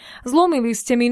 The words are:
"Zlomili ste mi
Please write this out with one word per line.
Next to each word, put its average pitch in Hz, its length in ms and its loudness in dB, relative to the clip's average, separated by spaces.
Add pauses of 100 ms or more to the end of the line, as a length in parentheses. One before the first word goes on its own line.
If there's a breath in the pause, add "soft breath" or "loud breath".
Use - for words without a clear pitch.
(260 loud breath)
"Zlomili 269 480 2
ste 240 240 -2
mi 240 140 2